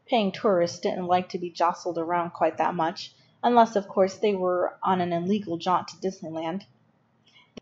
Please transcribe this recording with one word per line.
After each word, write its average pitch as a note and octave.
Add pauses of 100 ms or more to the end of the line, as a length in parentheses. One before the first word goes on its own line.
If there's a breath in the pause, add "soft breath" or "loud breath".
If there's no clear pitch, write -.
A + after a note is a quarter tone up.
Paying G#3
tourists F3
didn't F#3
like F3+
to F#3
be F3
jostled E3+
around E3+
quite -
that E3+
much, E3+ (300 soft breath)
unless, A#3
of G3
course, F#3+
they G#3
were F3+
on F#3
an F3
illegal F3
jaunt F3+
to -
Disneyland. E3 (960 soft breath)